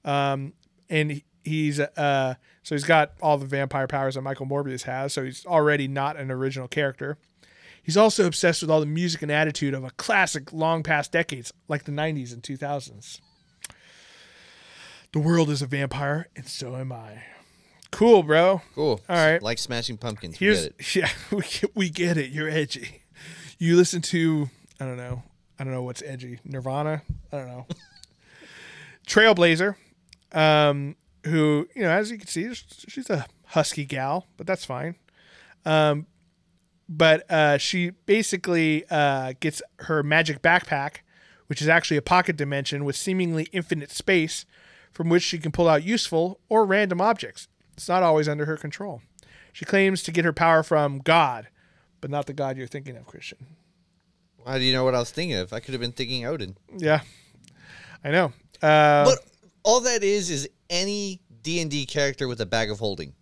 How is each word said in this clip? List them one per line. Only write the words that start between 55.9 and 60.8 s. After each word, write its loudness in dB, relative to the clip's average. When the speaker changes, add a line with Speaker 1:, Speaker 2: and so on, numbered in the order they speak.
Speaker 2:
thinking -6
Odin. -6
Speaker 1:
Yeah, 2
I -6
know. 4
Uh, 6
Speaker 2:
But 6
all 6
that -2
is, 0
is -4
any -4